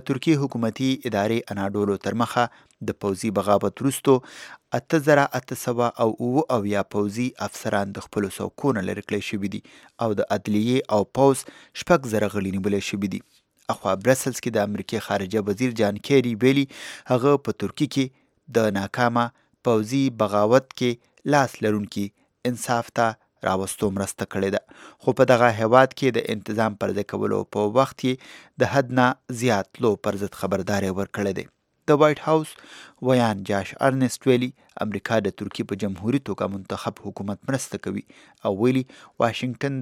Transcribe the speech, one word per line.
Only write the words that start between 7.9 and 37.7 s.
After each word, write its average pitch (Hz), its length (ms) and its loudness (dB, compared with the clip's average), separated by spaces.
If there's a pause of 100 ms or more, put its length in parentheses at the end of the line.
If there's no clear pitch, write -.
د - 80 -12
خپلو 101 320 -2
څوکو 98 400 -2
نه 92 100 -4
لرې 98 220 -6
کړی 104 200 -2
شوي 98 260 -4
دي 104 60 -10 (420)
او 113 60 0 (100)
د - 160 -2
عدلیې 107 420 0 (200)
او 123 40 4 (160)
پوځ 135 200 6 (440)
شپږ 135 320 2
زره 104 200 2
غړي 98 240 -2
نیولي 98 320 0
شوي 101 260 -2
دي. - 60 -8 (520)
اخوا 196 300 0
برسلز 131 400 0
کې 123 140 -4
د 101 100 2
امریکې 104 400 -6
خارجه 98 420 -2
وزیر 117 320 -2
جان 101 280 0
کیری 123 240 4 (100)
ویلي 135 220 4 (480)
هغه 139 340 4
په - 160 -4
ترکیه 117 320 -4
کې 135 100 0 (540)
د 110 200 2
ناکامه 120 460 0 (400)
پوځي 117 400 0 (180)
بغاوت 107 560 4
کې 123 560 -2
لاس 135 300 2
لرونکي 104 400 -2 (460)
انصاف 120 480 -2
ته 117 100 2 (380)
راوستو 95 480 -2
مرسته 98 380 -4
کړې 98 220 -2
ده. 104 60 -2 (420)
خو 127 160 2
په 131 100 6
دغه 123 260 6
هیواد 120 440 6
کې 135 160 2
د 113 40 0 (140)
انتظام 110 480 -2
پر 101 160 0
ځای 101 160 -2
کولو 104 260 -2 (160)
په 104 220 0
وخت 131 240 2
کې 127 120 0 (480)
د 110 120 2
حد 127 260 0
نه 123 80 6 (320)
زیات 110 460 0
لو 113 40 4 (160)
پر 101 160 -2
ضد 101 200 -8
خبرداری 98 500 -2
ورکړی 98 460 -4
دی. - 60 -6 (440)
د 151 140 6
وایټ 151 260 4
هاوس 156 240 0 (560)
ویان 117 420 2
جاش 98 240 -4 (140)
ارنسټ 131 420 0
ویلي 127 200 4 (360)
امریکا 107 340 -2
د 98 200 -2
ترکیې 98 320 -6
په 98 100 -6
جمهوري 107 460 -2
توګه 101 260 -4
منتخب 98 540 -8
حکومت 101 420 -10
مرسته 131 380 -4